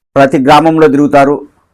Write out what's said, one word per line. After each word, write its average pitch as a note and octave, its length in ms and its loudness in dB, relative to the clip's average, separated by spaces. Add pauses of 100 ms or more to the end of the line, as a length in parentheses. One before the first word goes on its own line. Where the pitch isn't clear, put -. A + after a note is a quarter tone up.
(160)
ప్రతి C#3 240 0
గ్రామంలో D#3 480 0
తిరుగుతారు, C#3 600 0 (260)